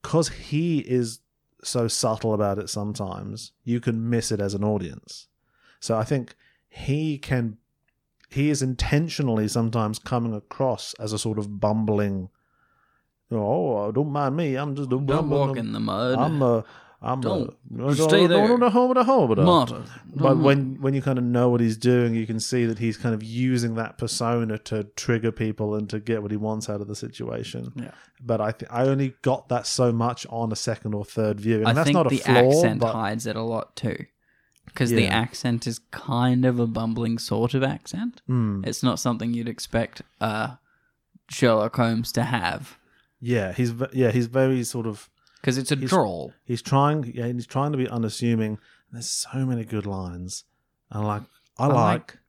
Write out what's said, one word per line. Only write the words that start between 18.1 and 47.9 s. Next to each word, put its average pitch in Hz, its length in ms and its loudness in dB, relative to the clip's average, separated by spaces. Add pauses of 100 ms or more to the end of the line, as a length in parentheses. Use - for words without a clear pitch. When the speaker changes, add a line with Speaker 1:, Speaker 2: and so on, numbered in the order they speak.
Speaker 1:
don't, - 20 4
Speaker 2:
there. 196 180 6
Speaker 1:
don't, 240 120 4
don't, 240 140 4
don't, 247 200 4
don't, - 20 2
don't, 254 100 4
don't, 196 300 4
don't." - 100 6
Speaker 2:
Martyr. - 380 4 (320)
Speaker 1:
But 135 140 4
Speaker 2:
Don't 156 140 6
Speaker 1:
when, 139 380 4
when 135 140 2
you 131 60 0
kind 135 180 0
of 123 60 0
know 123 240 4
what 120 120 4
he's 110 160 2
doing, 120 380 4
you 113 100 0
can 110 140 -4
see 120 260 0
that 110 140 -2
he's 113 180 -2
kind 120 160 0
of 107 100 -4
using 120 520 0
that 113 240 -6
persona 117 600 -2
to 107 240 -4 (120)
trigger 113 360 0
people 107 440 -2
and 107 160 -4
to 107 80 -6
get 110 240 -2
what 101 80 -6
he 107 60 -2
wants 107 320 -4
out 104 120 -6
of 101 60 -8
the 104 80 -8
situation. 117 800 -10
Speaker 2:
Yeah. 120 160 -12 (280)
Speaker 1:
But 117 220 -2
I 107 100 -2
th-, - 200 -12
I 120 160 0
only 135 340 0
got 131 280 0
that 120 180 -2
so 123 240 2
much 117 400 -2
on 117 200 -4
a 120 40 -4
second 107 400 -6
or 104 100 -6
third 107 340 -2
viewing. 107 280 2
Speaker 2:
I - 20 4
Speaker 1:
And 131 80 4
that's - 80 2
Speaker 2:
think 143 80 4
Speaker 1:
not 160 140 4
a - 20 2
Speaker 2:
the 135 80 2
Speaker 1:
flaw, - 180 2
Speaker 2:
accent 139 460 6
Speaker 1:
but 113 120 2
Speaker 2:
hides 110 340 -2
it 110 80 -4
a 110 80 -4
lot 113 320 -6
too. - 300 -4 (680)
'Cause 120 160 0
the 117 140 4
Speaker 1:
Yeah. - 60 2 (120)
Speaker 2:
accent 117 460 -2
is 113 120 -6 (120)
kind 127 540 2
of 123 140 4
a 117 80 2
bumbling 113 520 -2
sort 113 340 0
of 131 100 2
accent. 180 640 -6
Speaker 1:
Mm. 107 380 0
Speaker 2:
It's 113 180 -4
not 127 160 2
something 117 340 -2
you'd 117 140 -6
expect, - 540 -6 (180)
uh, 110 360 -2 (720)
Sherlock 113 460 2
Holmes 117 380 0
to 117 100 0
have. 113 540 -4 (420)
Speaker 1:
Yeah, 110 340 -2
he's 120 180 0
ve-, 120 220 -4
yeah, 123 180 4
he's 123 160 2
very 131 360 2
sort 113 240 -6
of 104 220 -10 (340)
Speaker 2:
'Cause 127 140 0
it's 135 140 -4
a 147 40 2
Speaker 1:
he's 131 140 -4
Speaker 2:
drawl. 98 440 0 (100)
Speaker 1:
he's 120 180 -4
trying, 139 540 2
yeah, 120 120 -4
he's 120 200 -4
trying 143 240 -2
to 139 60 -2
be 127 100 0
unassuming. 113 680 0 (340)